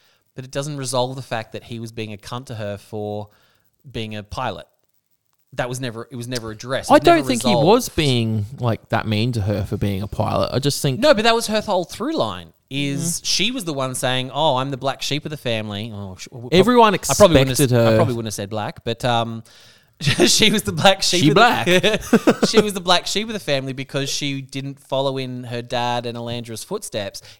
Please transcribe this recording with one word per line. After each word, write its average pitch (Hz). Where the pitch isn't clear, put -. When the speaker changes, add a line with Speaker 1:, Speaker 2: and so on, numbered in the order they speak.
Speaker 1:
But 135
it 135
doesn't 143
resolve 127
the 131
fact 117
that 107
he 117
was 117
being 110
a 104
cunt 123
to 127
her 104
for 104
being 110
a 107
pilot. 101
That 131
was 127
never, 117
it -
was 120
never 117
addressed. 117
It -
Speaker 2:
I -
Speaker 1:
was -
never 339
Speaker 2:
don't 135
think 240
he 127
Speaker 1:
resolved. 143
Speaker 2:
was 233
being, 117
like, 117
that -
mean 110
to 113
her 101
for -
being 101
a 104
pilot. -
I -
just 139
think 135
Speaker 1:
No, 294
but 214
that 226
was 233
her 214
whole 185
through 294
line, 90
is 143
Speaker 2:
Mm. -
Speaker 1:
she 202
was 254
the 165
one 131
saying, 127
"Oh, 143
I'm 135
the 135
black 135
sheep 147
of 156
the 147
family." 110
Oh, 98
sh-, -
w-, 123
prob-, 131
Speaker 2:
Everyone 214
Speaker 1:
I -
probably 170
wouldn't 131
have -
Speaker 2:
expected 127
Speaker 1:
said, 117
I 113
Speaker 2:
her 110
Speaker 1:
probably 120
wouldn't 117
have 104
said 101
black, 107
but, 117
um, 117
<laughs> -
she 196
was 208
the 202
black 196
sheep 180
Speaker 2:
She 147
Speaker 1:
of 160
the 196
Speaker 2:
black. 214
Speaker 1:
<laughs> 190
she 214
was 208
the 190
black 175
sheep 214
of 226
the 202
family 135
because 135
she 139
didn't 139
follow 135
in 127
her 120
dad 120
and 117
Alandra's 117
footsteps, 110